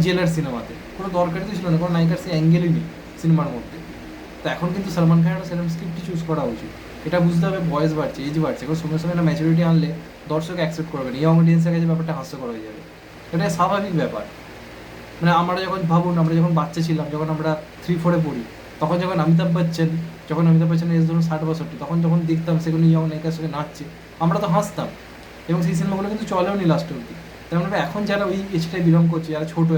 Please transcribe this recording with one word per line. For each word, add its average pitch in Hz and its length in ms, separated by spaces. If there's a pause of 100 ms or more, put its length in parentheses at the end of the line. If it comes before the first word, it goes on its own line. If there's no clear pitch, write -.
জেলার 180 320
সিনেমাতে 123 360 (240)
কোনো 190 120 (100)
দরকারই 175 300
তো 214 100
ছিল 180 140
না, 160 100
কোনো 175 140
নায়িকার 165 280
সেই 180 120
অ্যাঙ্গেলই 170 400
নেই 165 80 (360)
সিনেমার 156 340
মধ্যে। 117 220 (680)
তো - 120
এখন 175 200
কিন্তু 196 220
সালমান 165 260
খানের 165 140
একটা - 140
সেরকম 170 240
স্ক্রিপ্টই - 340
চুজ 170 200
করা 151 140 (120)
উচিত। - 160 (360)
এটা 170 200
বুঝতে 170 220
হবে 190 120 (120)
বয়স 156 260
বাড়ছে, 135 300
এজ 151 160
বাড়ছে, 131 220
এখন 160 160
সঙ্গে 156 180
সঙ্গে 170 140
একটা 170 140
ম্যাচুরিটি 160 420
আনলে 160 200 (420)
দর্শক 165 300
অ্যাকসেপ্ট 160 320
করবে 131 180
না, 123 100
ইয়ং 160 180
অডিয়েন্সের 165 340
কাছে 165 160
ব্যাপারটা 160 280
হাস্যকর 131 360
হয়ে 110 120
যাবে। 107 140 (520)
এটা 180 120 (120)
স্বাভাবিক 190 460
ব্যাপার। 110 220 (960)
মানে 170 200
আমরা 180 260
যখন 185 140 (120)
ভাবুন, 170 300
আমরা 160 160
যখন 165 220
বাচ্চা 160 280
ছিলাম, 151 260
যখন 156 200
আমরা 151 160 (320)
থ্রি 180 200
ফোরে 170 240
পড়ি, 127 160 (380)
তখন 160 220
যখন 185 220
অমিতাভ 165 320
বচ্চন, 165 320 (400)
যখন 156 220
অমিতাভ 165 200
বচ্চনের 165 280
এজ 165 100
ধরুন 165 200
ষাট 156 200
বাষট্টি, - 340
তখন 165 220
যখন 170 140 (120)
দেখতাম 160 240 (100)
সেগুলো 160 280
ইয়ং 160 180
নায়িকার 160 260
সঙ্গে 156 200
নাচছে, 151 280 (400)
আমরা 165 200
তো 156 100
হাসতাম। 165 340 (600)
এবং 175 180
সেই 165 120
সিনেমাগুলো 196 340
কিন্তু - 200
চলেও 196 280
নি 185 120
লাস্ট 135 240
অব্দি। - 180 (340)
তার 170 160
মানে 196 120 (100)
এখন 208 140 (100)
যারা 202 220
ওই 196 60 (180)
এজটায় 175 300
বিলং 165 260
করছে, 160 220
যারা 156 200
ছোটো 165 240